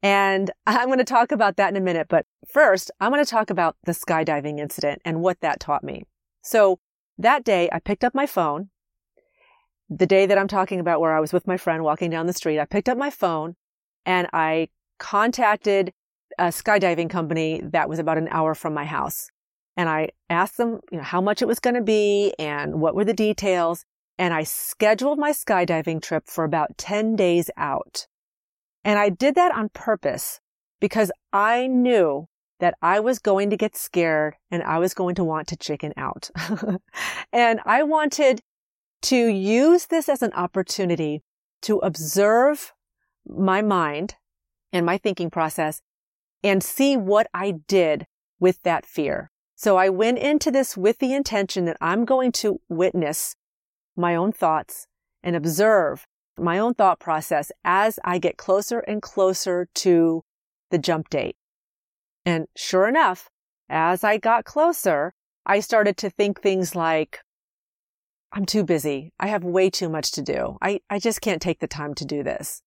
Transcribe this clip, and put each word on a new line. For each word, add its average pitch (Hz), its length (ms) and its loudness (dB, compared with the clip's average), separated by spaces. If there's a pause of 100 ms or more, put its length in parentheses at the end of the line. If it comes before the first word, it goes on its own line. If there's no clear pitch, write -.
And 196 560 4
<laughs> - 80 -6
I'm 240 220 2
gonna 262 160 2
talk 240 260 2
about 208 260 2
that 196 140 2
in 196 60 -4
a 196 40 0
minute, 170 280 -2
but - 180 2 (220)
first, 226 420 4 (100)
I'm 220 120 2
gonna 285 120 4
talk 226 240 0
about 170 360 0
the 175 80 -2
skydiving 151 680 -2
incident 147 460 -4
and 165 160 -4
what 180 200 0
that 156 200 -2
taught 143 240 -4
me. 139 180 -12 (400)
So 202 380 4 (360)
that 254 280 2
day, 180 260 2
I 165 80 -4
picked 196 240 -4
up 240 100 2
my 277 140 -2
phone 170 440 -2 (1160)
the 175 180 0
day 190 200 4
that 196 120 4
I'm 196 100 0
talking 190 320 -2
about 165 200 0
where 160 160 2
I 156 40 2
was 156 120 -2
with 180 140 0
my 180 100 0
friend 165 280 -2
walking 156 260 -2
down 165 160 -4
the 180 60 -2
street, 160 260 -2
I 147 60 0
picked 202 240 -2
up 240 100 0
my 277 120 -4
phone 170 460 -4 (480)
and 180 280 0
I 160 360 0 (300)
contacted 208 960 0 (460)
a 175 80 2
skydiving 175 640 0
company 160 560 -4
that 151 240 -2
was 160 100 -6
about 160 200 0
an 160 120 -2
hour 160 240 0
from 156 200 -6
my 147 100 -4
house. 143 460 -8 (460)
And 175 120 0
I 156 220 -2 (180)
asked 175 280 0
them, 233 240 -2 (100)
you 175 80 -8
know, 143 60 -10
how 180 160 -2
much 208 220 0
it 233 60 0
was 233 120 -2
gonna 247 220 0
be 202 560 2
and 151 420 -4
what 156 140 0
were 202 100 0
the 202 80 0
details. 185 720 -2 (340)
And 180 140 0
I 156 100 -2
scheduled 220 760 0
my 294 140 0
skydiving 170 680 -2
trip 160 260 -4
for - 180 -4
about 156 340 -2
ten 220 380 -2
days 175 400 2
out. - 500 -6 (760)
And 208 140 2
I 208 120 4
did 269 240 0
that 359 200 4
on 214 140 -4
purpose - 720 -4 (400)
because 208 320 0 (200)
I 233 340 2
knew 220 600 2 (300)
that 175 220 2
I 185 200 4
was 233 180 0
going 202 320 2
to 208 60 0
get 214 200 -2
scared 156 600 -2 (140)
and 170 120 -4
I 160 160 -2
was 180 160 0
going 180 220 -2
to 190 80 0
want 156 240 -4
to 165 80 -8
chicken 151 400 -8
out. - 380 -10
<laughs> 180 460 -6 (520)
And 233 340 2
I 240 160 2
wanted 302 580 2 (600)
to 240 240 2
use 226 600 4
this 330 220 -2
as 269 140 0
an 226 100 -2
opportunity 175 880 -2 (400)
to 214 160 0
observe 202 960 2 (540)
my 190 340 0
mind 175 540 -2 (580)
and 175 140 0
my 175 100 0
thinking 180 340 -4
process 156 520 -4 (600)
and 196 200 2
see 277 340 2
what 208 380 2
I 190 160 -4 (160)
did 160 400 2 (340)
with 180 220 2
that 170 240 -2
fear. - 440 -4 (240)
So 202 220 2
I 190 140 6
went 220 280 0
into 294 320 0
this 262 260 0
with 202 220 2
the 254 140 0
intention 202 540 -2
that 165 140 -2
I'm 185 240 0
going 254 280 2
to 208 360 -2
witness 165 680 -2 (600)
my 175 180 0
own 185 180 0
thoughts - 540 -4 (360)
and 175 140 -2
observe 165 680 0 (320)
my 170 200 -2
own 233 160 0
thought 190 260 2
process 156 520 -4 (120)
as 202 400 2
I 180 140 -2
get 170 200 -2
closer 208 420 -2
and 208 220 -6
closer 185 720 -2
to 165 500 4 (460)
the 180 80 0
jump 160 320 -2
date. - 260 -4 (880)
And 165 220 0 (100)
sure 190 320 0
enough, 254 420 0 (380)
as 170 360 0
I 214 140 2
got 226 260 2
closer, 190 720 0 (320)
I 202 140 2
started 208 380 2
to 202 120 -6
think 202 320 -2
things 190 320 0
like, 165 460 -2 (1120)
"I'm 202 120 -4
too 208 200 0
busy. 147 540 -2
I 190 100 -4
have 208 160 -4
way 185 260 2
too 185 180 -6
much 160 240 -4
to 151 100 -8
do. - 380 -4
I, 196 200 -2 (100)
I 202 80 -4
just 220 220 -2
can't 180 200 -2
take 175 200 -4
the 156 80 -6
time 147 260 -10
to 143 100 -10
do 143 200 -6
this." - 420 -8